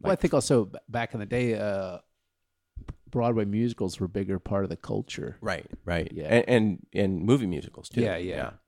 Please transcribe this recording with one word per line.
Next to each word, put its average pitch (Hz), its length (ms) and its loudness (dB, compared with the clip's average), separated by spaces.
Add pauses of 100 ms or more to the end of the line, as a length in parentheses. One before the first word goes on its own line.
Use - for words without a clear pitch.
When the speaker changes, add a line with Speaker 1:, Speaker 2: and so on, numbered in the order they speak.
Speaker 1:
Well, - 60 -4
I - 40 0
Speaker 2:
Like 185 100 2
Speaker 1:
think 151 140 2
also 123 320 4
b-, - 120 -14 (100)
back 117 260 -4
in 110 60 -4
the 101 60 -6
day, 117 320 0
uh, 98 400 -2 (1120)
Broadway 117 340 2
musicals 107 540 0
were 95 80 0
a 90 40 -2
bigger 98 280 -2
part 98 260 0
of 92 60 -4
the 85 60 -6
culture. - 640 -6
Speaker 2:
Right, 95 260 -4 (180)
right. 85 300 0
Speaker 1:
Yeah. 78 140 -6
Speaker 2:
And, 117 200 6
and, 107 460 4
and 95 300 0
movie 120 220 4
musicals, - 420 -6
too. - 140 -2
Speaker 1:
Yeah, 98 140 0
yeah, 82 340 -6 (180)